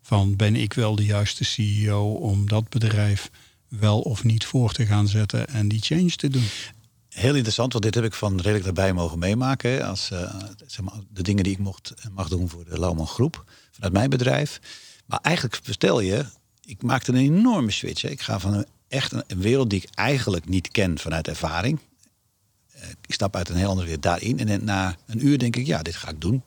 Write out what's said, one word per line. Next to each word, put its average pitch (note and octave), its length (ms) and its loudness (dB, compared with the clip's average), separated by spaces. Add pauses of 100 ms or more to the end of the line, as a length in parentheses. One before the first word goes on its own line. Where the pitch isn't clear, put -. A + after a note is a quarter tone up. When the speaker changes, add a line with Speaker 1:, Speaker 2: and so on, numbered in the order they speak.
Speaker 1:
van, G2+ 340 2
"Ben G#2 200 2
ik A2 180 -2
wel G#2+ 220 0
de G#2 100 2
juiste G#2 380 0
C - 140 -4
E G#2 340 0
O G#2 220 0
om G2+ 340 2
dat G#2+ 220 0
bedrijf G#2 600 0 (380)
wel G#2+ 320 2
of A#2 240 -4
niet A2+ 220 2
voor B2 280 2
te A2+ 120 0
gaan G#2 220 4
zetten G#2+ 400 0
en G#2+ 200 0
die A2 140 0
change E3+ 340 2
te - 120 -2
doen?" C3 200 2 (640)
Speaker 2:
Heel - 260 2
interessant, A#2+ 360 0
want A#2 120 0
dit A2 120 0
heb A#2 80 2
ik A2 100 -2
van G2 280 -2
redelijk G2+ 240 2
erbij F#2+ 280 2
mogen E2+ 260 -2
meemaken, B2 520 0
hè, C3+ 140 -2
als, G2 260 -6
eh, F#2 300 -6 (260)
zeg - 180 -8
maar, G#2+ 140 -10 (100)
de G2 140 -8
dingen G2+ 200 2
die G2 100 2
ik F#2+ 60 -6
mocht G2 320 -6
en - 220 -16
mag F#2 160 -6
doen F2+ 200 0
voor F2 160 -14
de E2 140 -8
Lauwman E2 280 0
Groep, - 380 -2 (260)
vanuit F#2 220 -4
mijn A2 160 4
bedrijf. C3+ 500 0 (460)
Maar - 160 -4
eigenlijk - 420 0
vertel A#2+ 360 2
je, G#2 260 2 (400)
ik - 180 -16
maakte B2+ 280 0
een B2 60 4
enorme D#3 540 4
switch, - 300 -6
hè. - 80 -6
Ik - 120 -10
ga G#2 180 -2
van F#2+ 140 0
een, G2+ 120 0 (220)
echt C3 240 -4
een, A#2+ 160 -6
een F#2 120 -6
wereld A#2 300 2
die G2 120 0
ik - 120 -18
eigenlijk G#2+ 540 0
niet F#2 240 -2
ken F2+ 280 0
vanuit D#2+ 280 -4
ervaring. E2+ 520 -2 (920)
Eh, F#2 180 -18
ik - 240 -12
stap G2 220 -2
uit F2+ 140 -4
een F2 60 -4
heel F#2+ 140 2
andere F#2 160 0
wereld E2 180 -6
daarin. G2+ 360 0
En G#2 240 0
na F#2+ 420 -2
een A2+ 200 -4
uur C#3 120 4
denk A#2+ 180 0
ik, B2 100 -2
"Ja, D#3 160 -2
dit E2+ 140 -6
ga - 140 -12
ik D#2 120 -10
doen. A2+ 260 0